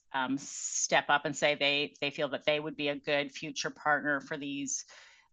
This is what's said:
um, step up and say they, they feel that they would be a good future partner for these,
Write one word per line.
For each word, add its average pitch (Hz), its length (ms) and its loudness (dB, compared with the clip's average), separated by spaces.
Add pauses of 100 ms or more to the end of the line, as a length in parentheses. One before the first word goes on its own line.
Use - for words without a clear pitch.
(140)
um, 131 240 0
step - 680 0
up 147 160 4
and 151 120 -2
say 147 200 4
they, 143 460 2
they 143 80 0
feel 143 200 -2
that 127 160 -4
they 151 140 4
would 151 160 -4
be 147 140 0
a 143 60 0
good 143 360 0
future 156 380 -6
partner 147 500 2
for 147 160 -6
these, 139 480 -6 (500)